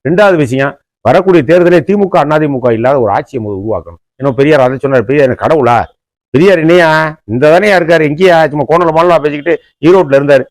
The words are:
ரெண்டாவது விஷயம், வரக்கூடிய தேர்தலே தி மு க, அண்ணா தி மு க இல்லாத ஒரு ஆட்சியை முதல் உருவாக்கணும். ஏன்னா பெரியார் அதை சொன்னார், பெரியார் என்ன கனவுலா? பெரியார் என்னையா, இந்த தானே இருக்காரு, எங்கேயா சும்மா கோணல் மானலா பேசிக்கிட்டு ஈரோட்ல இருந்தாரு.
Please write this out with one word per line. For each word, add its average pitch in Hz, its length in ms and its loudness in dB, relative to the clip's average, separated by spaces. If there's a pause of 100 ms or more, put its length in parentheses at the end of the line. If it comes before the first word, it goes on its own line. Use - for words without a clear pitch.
ரெண்டாவது 180 320 0
விஷயம், 135 360 -2 (320)
வரக்கூடிய 175 420 2
தேர்தலே 175 380 2
தி 190 120 -2
மு 202 120 0
க, 180 100 -2
அண்ணா 151 200 0
தி 156 100 -2
மு 139 100 -4
க 120 140 -2
இல்லாத 120 280 0
ஒரு 107 120 -2
ஆட்சியை 123 320 -6
முதல் 101 200 -8
உருவாக்கணும். 87 360 -10 (180)
ஏன்னா 139 200 -4
பெரியார் 143 280 2
அதை 131 120 -4
சொன்னார், 131 300 -2
பெரியார் 139 200 2
என்ன 123 120 -4
கனவுலா? 120 380 0 (560)
பெரியார் 170 300 2
என்னையா, 170 260 2 (340)
இந்த 127 260 0
தானே 190 220 2
இருக்காரு, 165 360 0
எங்கேயா 170 280 2 (140)
சும்மா 147 180 -4
கோணல் 160 280 0
மானலா 170 260 2
பேசிக்கிட்டு 147 320 -4 (320)
ஈரோட்ல 160 320 2
இருந்தாரு. 139 320 2